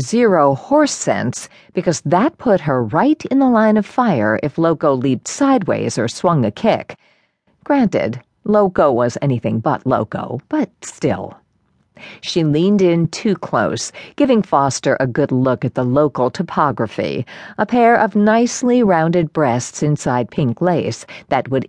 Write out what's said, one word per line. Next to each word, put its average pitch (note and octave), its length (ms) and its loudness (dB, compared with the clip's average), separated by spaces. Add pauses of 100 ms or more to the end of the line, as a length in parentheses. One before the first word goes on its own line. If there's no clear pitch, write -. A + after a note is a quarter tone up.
zero E3 560 2
horse D4 340 2
sense, A2 580 -4 (240)
because F3 320 -2
that F#3 320 2
put F#3+ 260 0
her C3+ 200 0
right F#3 440 0
in C4+ 120 0
the C4+ 100 2
line A3 280 4
of G#3 100 0
fire A#2+ 560 0
if D3 160 -4
Loco E3 340 2
leaped C3 360 -2
sideways F3 680 0
or G#2+ 120 -2
swung E3 360 0
a G2+ 60 0
kick. - 460 -2 (680)
Granted, C3 560 0 (240)
Loco F#3+ 480 2
was A#2+ 300 0
anything A#2 360 -2
but B2+ 280 -2
Loco, A#2+ 520 -2 (120)
but D4+ 180 -2 (140)
still. - 500 -6 (880)
She - 240 -2
leaned F3+ 380 2
in E3+ 240 2
too - 300 -2
close, A2 540 -4 (260)
giving B3+ 260 2
Foster C#3 580 0
a C3+ 60 0
good C3+ 260 -2
look B2+ 320 0
at B2+ 100 -4
the C3 80 -2
local B2+ 480 0
topography, A#2+ 920 -4 (320)
a G#3 80 0
pair A#3 340 4
of G#3 160 0
nicely A#3+ 680 2
rounded E3+ 500 2
breasts B2 500 -2
inside C#3 480 -2
pink B2 300 -2
lace D#3+ 460 -2 (240)
that C3 180 -2
would C3 200 -2